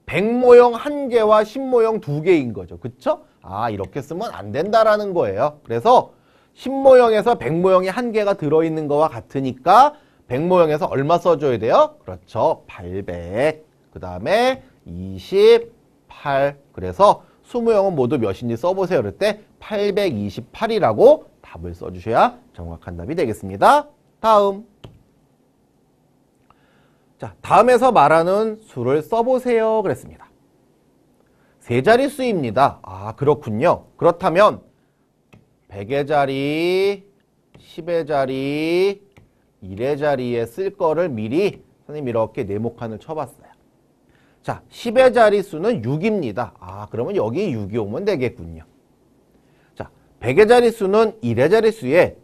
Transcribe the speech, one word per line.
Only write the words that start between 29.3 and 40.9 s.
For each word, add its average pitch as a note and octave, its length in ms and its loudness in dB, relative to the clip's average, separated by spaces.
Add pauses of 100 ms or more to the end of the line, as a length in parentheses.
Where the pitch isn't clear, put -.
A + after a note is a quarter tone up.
그랬습니다. - 480 -8 (1300)
세 B2 240 -4
자릿수입니다. G3+ 1000 0
아, G2 340 -14
그렇군요. C#3 680 0 (120)
그렇다면 E3+ 640 2 (1080)
백의 A#2 380 -6
자리, D#3 1000 -2 (520)
십의 E3 480 -6
자리, D3+ 960 -2 (580)
일의 A2+ 380 -6
자리에 B2 480 -2
쓸 F#3+ 240 -8
거를 E3 400 -2